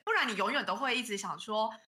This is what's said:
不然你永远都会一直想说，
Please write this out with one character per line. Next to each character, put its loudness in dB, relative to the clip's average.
不 0
然 4
你 -2
永 2
远 0
都 0
会 0
一 -2
直 -4
想 -4
说， 0